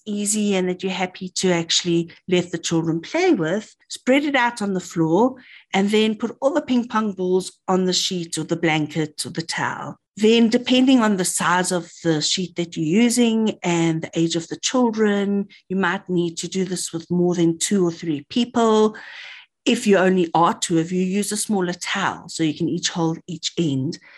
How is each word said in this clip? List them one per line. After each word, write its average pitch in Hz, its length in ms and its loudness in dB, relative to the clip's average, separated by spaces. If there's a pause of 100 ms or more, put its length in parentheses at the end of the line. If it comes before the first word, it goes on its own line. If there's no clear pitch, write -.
easy 208 500 0
and 185 120 0
that 180 160 -4
you're 190 80 -2
happy 185 380 -6
to - 200 0
actually 170 640 0 (160)
let 175 240 0
the 170 60 -4
children 165 420 -2
play 349 340 0
with, 180 400 -2 (140)
spread 277 380 0
it 277 100 0
out 240 260 0
on 202 120 -2
the 180 80 -2
floor 175 540 2 (380)
and 196 160 2
then 214 280 2
put - 240 -6
all 277 120 2
the 294 80 0
ping 247 240 0
pong 214 280 -2
balls 185 440 -2 (120)
on 185 160 2
the 180 80 0
sheet 175 440 -4
or 156 60 -4
the 165 140 -2
blanket 156 680 -2
or - 40 -10
the 160 120 -8
towel. - 540 -6 (220)
Then 226 320 6
depending 254 500 4
on 214 160 2
the 185 80 0
size 180 480 0
of 175 180 -4 (140)
the 160 180 2
sheet - 360 -4
that 170 180 -6
you're 165 280 2
using 226 600 2
and 165 380 2
the - 120 -10
age 165 220 0
of 165 140 -6
the 170 100 -8
children, 202 880 0 (220)
you 185 80 -2
might 190 320 -2
need 170 300 -2
to 170 100 -8
do 190 160 -2
this 180 260 -6
with 165 180 -10
more 175 260 2
than 165 220 2
two 190 300 0
or 165 40 0
three 160 380 -6
people. 220 680 2 (680)
If 233 240 0
you 196 100 6
only 185 380 4
are 170 180 4
two 175 240 -2
of 165 140 0
you, 180 100 0
use 196 300 -2
a 214 60 -6
smaller 185 360 -2
towel 170 560 -6
so - 140 -4
you 151 100 2
can 160 160 -4
each 175 200 -4
hold 165 360 -2
each - 320 -10
end. 143 400 -2 (200)